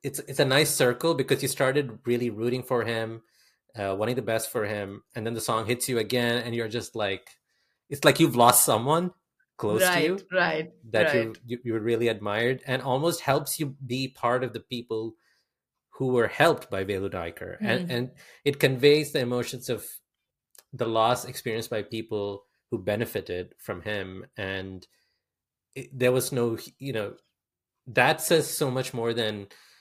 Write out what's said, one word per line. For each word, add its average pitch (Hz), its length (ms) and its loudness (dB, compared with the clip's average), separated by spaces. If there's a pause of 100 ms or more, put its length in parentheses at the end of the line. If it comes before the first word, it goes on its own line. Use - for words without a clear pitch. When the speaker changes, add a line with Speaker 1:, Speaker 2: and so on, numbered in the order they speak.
Speaker 1:
it's, 135 160 -8
it's 139 200 -4
a 143 60 6
nice 143 280 4
circle, 135 400 2
because 135 280 0
you 143 80 -2
started 135 560 0
really 120 240 0
rooting 120 340 -4
for 120 200 0
him, 113 380 -4 (560)
uh, 98 200 -2
wanting 113 180 0
the 120 60 -2
best 110 300 -2
for 110 140 -2
him, 104 380 -6 (100)
and 110 120 -8
then 117 80 -4
the 113 80 -4
song 113 240 0
hits 120 240 -2
you 120 100 0
again, 120 440 0
and 120 120 -6
you're 113 120 -2
just 110 280 -8
like, 98 340 -4 (600)
it's 139 140 -4
like 143 160 6
you've 147 160 6
lost 120 300 8
someone 151 460 2 (460)
close 113 300 2
to 175 160 2
you 170 100 2
Speaker 2:
Right, 196 100 -6 (100)
right, 165 380 0 (200)
Speaker 1:
that 143 220 4
you, 120 140 2
Speaker 2:
right. 113 180 -12
Speaker 1:
you, 120 180 -6
you 113 160 -2
really 117 280 2
admired, 110 580 0
and 131 160 -2
almost 147 400 0
helps 143 380 0
you 139 160 -4 (100)
be 127 220 -4
part 123 360 -2
of 120 100 -4
the 113 60 -10
people 113 560 -8 (760)
who 135 160 -4
were 120 200 4
helped 151 440 2
by 98 120 -2
Velu 98 280 -2
Naikar. 90 500 -8
And, 113 220 0
Speaker 2:
Mm-hmm. 170 80 -8
Speaker 1:
and 127 200 -2 (320)
it - 160 0
conveys 147 540 6
the 151 60 -2
emotions 123 500 -4
of 113 160 -4 (880)
the 123 140 -6
loss 113 360 2
experienced 113 460 -6
by 107 140 -4
people 104 600 -8 (260)
who 110 80 -4
benefited 95 800 -4
from 90 240 -10
him. 98 420 -8 (100)
And 95 500 -8 (920)
it, 135 220 -14
there 123 140 4
was 127 200 0
no, 120 260 0 (220)
you 135 140 -8
know, 107 220 -6 (720)
that 127 340 2
says 160 280 2
so 139 220 -2
much 131 220 -4
more 117 200 -2
than, 107 340 -4 (340)